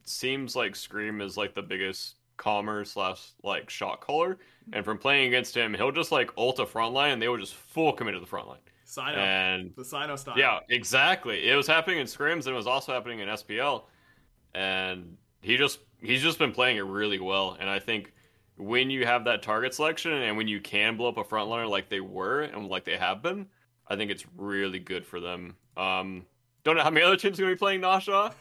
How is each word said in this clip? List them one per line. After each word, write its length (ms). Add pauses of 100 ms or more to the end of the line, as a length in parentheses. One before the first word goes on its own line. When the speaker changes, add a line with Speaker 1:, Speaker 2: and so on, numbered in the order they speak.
Speaker 1:
seems 500
like 200
Scream 460
is, 160
like, 160
the 80
biggest 540 (220)
calmer 460
slash, 480 (120)
like, 260
shot 320
caller. 380 (340)
And 100
from 140
playing 300
against 280
him, 180
he'll 180
just, 200
like, 260
ult 220
a 60
front 280
line, 180
and 100
they 80
will 80
just 160
full 400
commit 220
to 40
the 60
front 220
line. 120 (240)
Speaker 2:
Sino. 300
Speaker 1:
And 600
Speaker 2:
The 100
Sino 300
style. 220
Speaker 1:
Yeah, 220 (100)
exactly. 800
It 60
was 120
happening 320
in 80
scrims, 380
and 40
it 40
was 140
also 240
happening 280
in 100
S 140
P 160
L. 300 (640)
And 640 (240)
he 160
just, 220 (220)
he's 200
just 180
been 120
playing 260
it 40
really 380
well. 400
And 100
I 100
think 340 (440)
when 320
you 160
have 200
that 180
target 300
selection, 400
and 220
when 120
you 140
can 360
blow 120
up 80
a 60
front 260
liner 180
like 220
they 120
were, 400
and 260
like 180
they 120
have 240
been, 280 (380)
I 80
think 160
it's 140 (100)
really 440
good 260
for 140
them. 380 (200)
Um, 480 (380)
don't 140
know 60
how 60
many 160
other 120
teams 220
are 40
gonna 100
be 60
playing 220
Nasha, 600